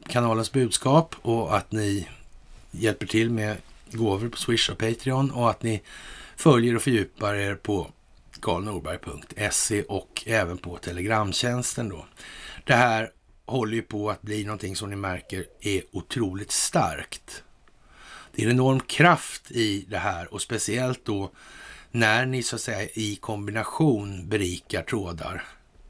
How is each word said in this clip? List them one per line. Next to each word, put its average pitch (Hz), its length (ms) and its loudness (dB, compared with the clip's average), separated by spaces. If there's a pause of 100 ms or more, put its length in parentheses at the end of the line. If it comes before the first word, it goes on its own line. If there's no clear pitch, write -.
kanalens 113 440 2
budskap 135 720 4
och 113 360 2
att - 140 -6
ni 101 360 0 (640)
hjälper 104 340 0
till 113 240 2
med 107 280 -2 (340)
gåvor 113 380 0
på - 80 -10
Swish - 320 2
och 98 80 -8
Patreon 131 540 0
och 120 180 2
att - 140 -2
ni 110 180 -2 (540)
följer 117 400 6
och 113 60 0
fördjupar 104 540 0
er 101 200 -2
på 98 360 -2 (520)
karlnorberg 90 540 -2
punkt - 360 -14 (180)
se - 320 2
och - 420 -6
även 95 320 0
på 87 200 -12
Telegramtjänsten 107 1120 -2
då. 85 160 -12 (580)
Det 143 100 2
här 117 380 4 (340)
håller 113 280 -2
ju 113 80 0
på 104 280 -4
att 98 120 -4
bli 107 220 -4
någonting 101 320 -6
som 101 140 -6
ni 101 60 -6
märker 92 500 -6 (160)
är 98 300 0
otroligt 95 600 -4
starkt. - 920 -2 (920)
Det 113 60 0
är 107 40 2
en 113 60 4
enorm 131 280 4
kraft - 720 2
i 101 380 0
det 101 80 -4
här 87 360 -4
och 98 80 -6
speciellt 123 640 -2
då 98 260 -4 (600)
när 113 340 4
ni 127 180 -2
så - 120 -4
att 110 60 -6
säga 104 320 -4
i 104 220 -4
kombination 104 1120 0
berikar 90 540 -2
trådar. 87 600 -6 (460)